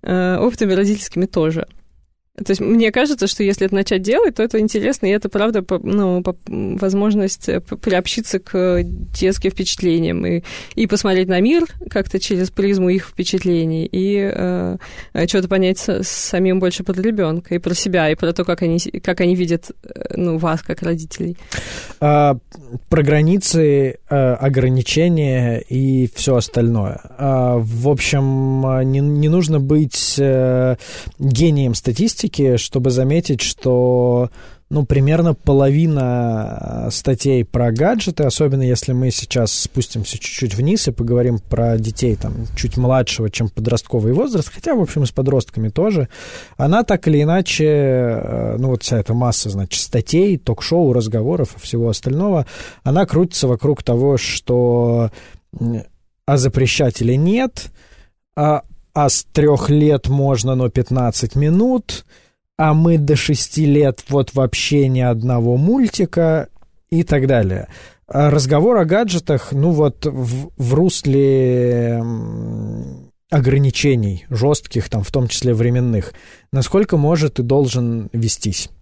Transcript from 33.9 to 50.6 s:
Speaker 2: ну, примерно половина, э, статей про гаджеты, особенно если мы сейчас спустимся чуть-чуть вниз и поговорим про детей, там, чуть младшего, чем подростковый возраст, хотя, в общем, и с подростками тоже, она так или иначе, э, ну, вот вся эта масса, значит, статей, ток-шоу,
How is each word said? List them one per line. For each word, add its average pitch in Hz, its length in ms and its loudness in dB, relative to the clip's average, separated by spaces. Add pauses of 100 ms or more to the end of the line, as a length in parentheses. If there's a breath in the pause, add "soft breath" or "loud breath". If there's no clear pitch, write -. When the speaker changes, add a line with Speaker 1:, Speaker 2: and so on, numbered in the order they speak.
Speaker 2:
ну, 147 160 0
примерно 151 480 2
половина, 127 1500 0
э, 113 40 -4
статей 131 540 0
про 120 260 0
гаджеты, 170 540 0
особенно 135 380 2
если 127 300 0
мы 127 200 0
сейчас - 400 -2
спустимся - 680 -4
чуть-чуть - 380 -6
вниз 156 320 0
и - 20 0
поговорим 120 480 0
про 113 400 0
детей, 110 380 -2
там, 113 300 -6 (100)
чуть - 200 -4
младшего, 123 540 0
чем 113 180 -2
подростковый 113 640 -2
возраст, 208 400 -2
хотя, 330 220 -4
в 233 60 0
общем, 151 240 0
и - 20 0
с - 60 -4
подростками 131 560 -2
тоже, 165 400 0 (480 loud breath)
она 170 260 2
так 202 240 0
или 151 160 4
иначе, 165 420 0
э, 120 920 0
ну, 131 120 0
вот 123 120 -2
вся 120 160 -2
эта 113 160 -2
масса, 120 340 0
значит, 98 320 -4
статей, 170 560 0
ток-шоу, 143 560 0